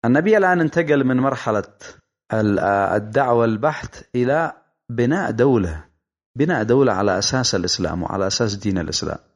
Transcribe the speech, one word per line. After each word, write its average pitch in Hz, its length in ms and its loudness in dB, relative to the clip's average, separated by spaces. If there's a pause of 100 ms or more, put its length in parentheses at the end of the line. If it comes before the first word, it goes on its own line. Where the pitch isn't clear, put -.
النبي 160 320 4
الآن 185 240 2
انتقل 151 440 2
من 127 120 2
مرحلة 123 480 0 (680)
ال-، 107 260 2 (360)
الدعوة 117 500 0
البحث 113 580 -4 (120)
إلى 135 380 0 (380)
بناء 123 400 0
دولة، 110 540 0 (540)
بناء 147 240 0
دولة 120 300 4
على 95 260 0
أساس 127 360 -2
الإسلام 87 480 -2
وعلى 95 240 -4
أساس 104 280 -2
دين 98 240 -2
الإسلام. 76 400 -6 (180)